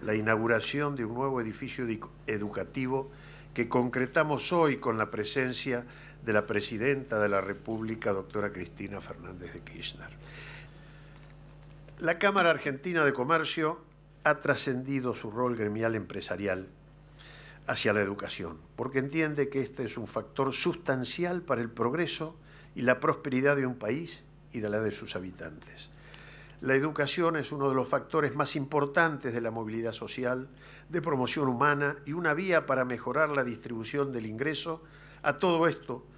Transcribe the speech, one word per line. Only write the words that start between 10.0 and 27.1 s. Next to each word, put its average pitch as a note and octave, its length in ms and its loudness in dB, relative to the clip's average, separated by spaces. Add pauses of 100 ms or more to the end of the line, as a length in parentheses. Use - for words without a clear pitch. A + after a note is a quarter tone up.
La E3+ 220 0
Cámara G3 320 6
Argentina D#3 520 0
de C#3 100 6
Comercio D#3 680 2 (440)
ha D3+ 120 6
trascendido B2+ 800 0
su A2+ 160 -8
rol B2 240 2
gremial A2+ 400 2
empresarial F#2+ 720 -2 (1000)
hacia A#2+ 260 4
la G#2 80 4
educación, G2 580 -4 (160)
porque C3 240 0
entiende D3 500 0
que C3+ 120 -2
este B2 220 -4
es G#2+ 140 -6
un A2 100 -6
factor B2+ 460 -2
sustancial E3+ 880 -2
para B2+ 200 0
el A2+ 80 -2
progreso D#3 640 -2 (400)
y B2+ 80 -4
la B2+ 160 6
prosperidad C#3+ 560 4
de C#3 100 2
un B2 100 -2
país B2+ 480 -4 (280)
y A#2 80 -6
de G#2+ 100 -2
la G#2+ 100 2
de G#2+ 120 0
sus - 240 -8
habitantes. E2 760 -12 (720)
La C3 140 4
educación D3+ 600 2